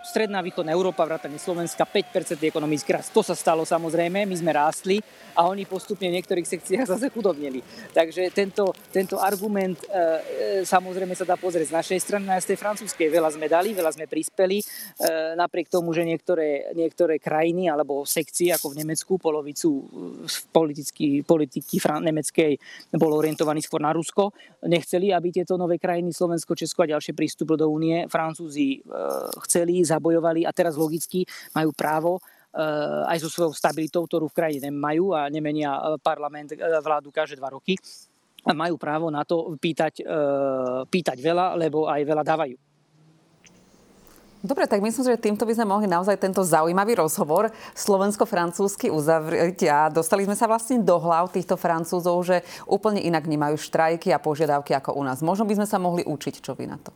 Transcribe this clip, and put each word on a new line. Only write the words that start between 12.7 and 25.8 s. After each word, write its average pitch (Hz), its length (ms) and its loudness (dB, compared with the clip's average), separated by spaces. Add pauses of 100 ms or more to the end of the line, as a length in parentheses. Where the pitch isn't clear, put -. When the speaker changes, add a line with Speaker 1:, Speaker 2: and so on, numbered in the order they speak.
Speaker 1:
Veľa 156 240 2
sme 156 160 -2
dali, 190 240 2
veľa 160 160 0
sme 156 160 -12
prispeli, 190 560 0
e, - 20 -8 (720)
napriek 175 320 -2
tomu, 170 240 0
že 165 160 0
niektoré, 160 640 0
niektoré 165 480 0
krajiny 170 480 0
alebo 143 400 0
sekcie, 170 480 0
ako 147 160 -4
v 156 160 -8
Nemecku, 175 320 -2
polovicu, 151 500 -2 (540)
e, - 320 -8
politicky, 147 720 2
politiky 156 560 0
fran-, 160 240 0
nemeckej 156 480 2 (400)
bolo 156 240 4
orientovaných 156 480 0
skôr 160 160 -4
na 151 80 0
Rusko, 196 400 0 (320)
nechceli, 175 480 2
aby 175 240 0
tieto 180 240 0
nové 175 160 2
krajiny, 175 400 -2